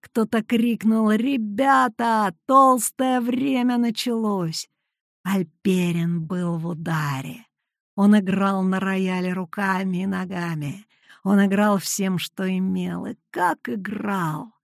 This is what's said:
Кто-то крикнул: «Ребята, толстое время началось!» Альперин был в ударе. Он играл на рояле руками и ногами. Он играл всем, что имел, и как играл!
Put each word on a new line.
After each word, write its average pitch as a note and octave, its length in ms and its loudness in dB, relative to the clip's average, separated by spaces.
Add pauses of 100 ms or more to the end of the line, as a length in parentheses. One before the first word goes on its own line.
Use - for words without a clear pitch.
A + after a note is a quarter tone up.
Кто-то A3 420 -2
крикнул: A3 640 2
«Ребята, A#3 1300 0 (100)
толстое C4 760 4
время B3 580 0
началось!» A3 920 -2 (540)
Альперин F3 1000 0
был F3 360 -4
в D#3+ 80 -6
ударе. D#3 800 -6 (480)
Он G#3 240 6
играл G3 420 0
на F#3+ 180 0
рояле F#3 540 -2
руками F#3 680 -4
и - 20 -4
ногами. F3+ 800 -6 (380)
Он G3 200 6
играл G3+ 360 4
всем, F#3+ 400 -2
что - 280 -6
имел, F#3 600 -4
и - 80 -10 (160)
как F4 360 -2
играл! G3 840 -4 (100)